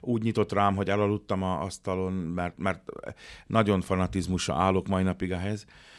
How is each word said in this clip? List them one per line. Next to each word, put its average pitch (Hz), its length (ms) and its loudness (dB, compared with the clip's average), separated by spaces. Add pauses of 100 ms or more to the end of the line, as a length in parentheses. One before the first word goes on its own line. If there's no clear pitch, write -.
úgy 117 220 0
nyitott 110 300 0
rám, 101 240 4
hogy 98 120 0
elaludtam 101 540 0
a 92 200 -2
asztalon, 92 500 -4
mert, 87 460 -4
mert 90 240 -2 (640)
nagyon 104 340 4
fanatizmusra 92 720 0
állok 92 340 2
mai 95 140 2
napig 92 280 0
ehhez, 98 340 -4 (340)